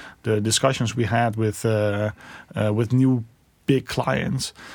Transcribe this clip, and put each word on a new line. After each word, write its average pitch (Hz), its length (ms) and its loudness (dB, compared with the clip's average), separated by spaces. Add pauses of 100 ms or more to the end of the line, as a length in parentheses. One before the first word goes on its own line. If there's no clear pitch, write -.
(240)
the 107 160 2
discussions 113 560 0
we 120 100 0
had 117 300 0
with, 110 300 -2
uh, 107 460 0 (440)
uh, 107 180 0
with 113 200 0
new 127 300 4 (440)
big 135 180 2
clients, - 680 -2 (220)